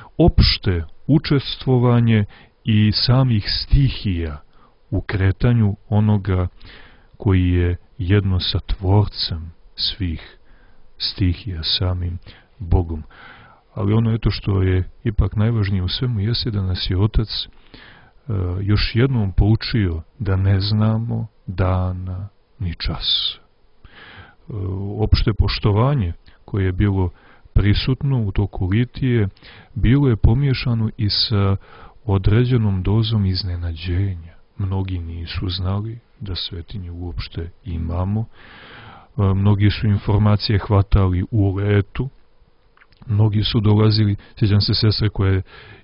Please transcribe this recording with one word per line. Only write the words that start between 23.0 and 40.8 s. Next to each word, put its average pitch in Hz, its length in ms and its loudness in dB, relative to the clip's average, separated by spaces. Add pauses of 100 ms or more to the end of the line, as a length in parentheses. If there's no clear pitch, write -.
E, - 1160 -20 (460)
opšte 110 340 2
poštovanje 107 800 0 (320)
koje 98 200 -2
je 95 60 0
bilo 95 380 2 (440)
prisutno 123 720 2
u 98 80 -4
toku 98 360 -2
litije, 117 600 0 (460)
bilo 127 360 4
je 113 60 2
pomiješano 120 840 2
i 104 120 -2
sa 98 460 0 (500)
određenom 104 800 2
dozom 107 420 0
iznenađenja. 87 1080 -4 (240)
Mnogi 95 420 -4
nisu 85 500 -8
znali 98 500 -4 (200)
da 95 160 -10
svetinje 87 560 -10
uopšte 85 580 -10 (140)
imamo. 90 640 -4 (920)
E, 98 160 2
mnogi 101 360 4
su - 180 0
informacije 104 720 2
hvatali 95 720 2